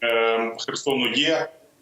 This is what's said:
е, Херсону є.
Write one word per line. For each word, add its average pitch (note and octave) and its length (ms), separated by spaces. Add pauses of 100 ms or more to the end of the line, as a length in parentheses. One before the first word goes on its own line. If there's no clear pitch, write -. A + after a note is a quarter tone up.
е, A2+ 500 (140)
Херсону C3 460
є. D#3 360 (340)